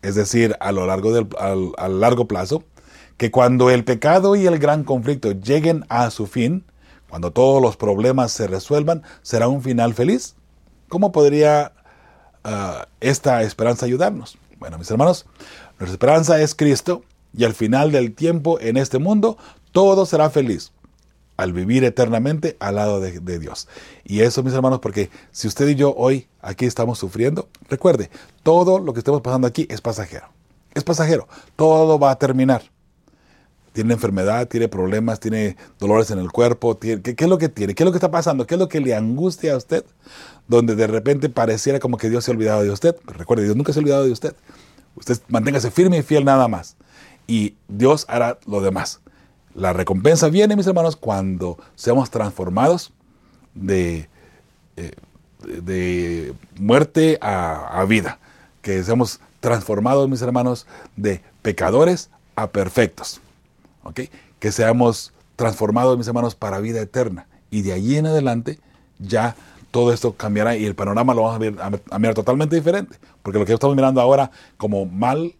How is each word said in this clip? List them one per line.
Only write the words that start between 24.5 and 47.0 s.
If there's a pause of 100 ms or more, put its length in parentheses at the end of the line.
hermanos,
porque (200)
si
usted
y
yo
hoy (140)
aquí
estamos
sufriendo, (220)
recuerde, (320)
todo
lo
que
estemos
pasando
aquí
es
pasajero. (440)
Es
pasajero. (280)
Todo
va
a
terminar. (1080)
Tiene
enfermedad,
tiene
problemas,
tiene (200)
dolores
en
el
cuerpo.
Tiene,
¿qué,
qué
es
lo
que
tiene?
¿Qué
es
lo
que
está
pasando?
¿Qué
es
lo
que
le
angustia
a
usted? (640)
Donde
de
repente
pareciera
como
que
Dios
se
ha
olvidado
de
usted. (100)
Pero
recuerde,
Dios
nunca
se
ha
olvidado
de
usted. (600)
Usted
manténgase
firme
y
fiel
nada
más. (500)